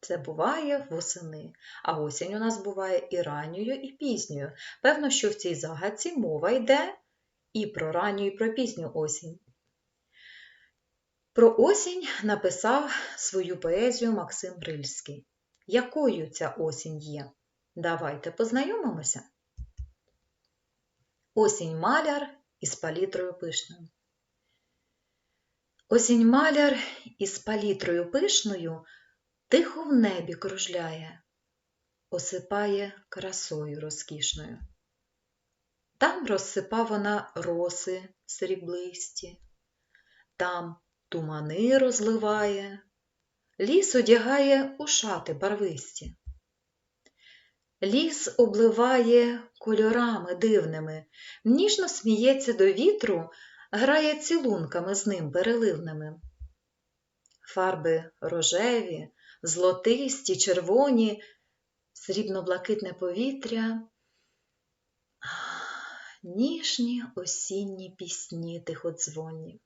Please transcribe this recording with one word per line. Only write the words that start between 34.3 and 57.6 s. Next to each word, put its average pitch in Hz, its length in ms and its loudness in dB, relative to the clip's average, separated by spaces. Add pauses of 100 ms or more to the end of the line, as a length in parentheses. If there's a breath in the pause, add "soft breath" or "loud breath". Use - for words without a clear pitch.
Там 302 280 0
розсипа 202 560 -2
вона 208 520 -2
роси 175 760 -4 (180)
сріблисті, 180 1120 -8 (960 soft breath)
там 175 400 -4 (320)
тумани 160 720 2
розливає, 208 1040 0 (800)
ліс 330 340 4
одягає 269 840 6
у 294 80 -8
шати 190 480 0
барвисті. 185 840 -4 (1700 soft breath)
Ліс 285 560 0
обливає 233 1040 6 (160)
кольорами 220 760 2
дивними, 160 720 0 (400 loud breath)
ніжно 359 440 4
сміється 240 640 2
до 190 140 6
вітру, 202 640 2 (400 loud breath)
грає 302 460 4
цілунками 196 800 0
з 196 120 -2
ним 175 260 -2
переливними. 165 880 0 (1300)
Фарби 165 640 0 (100)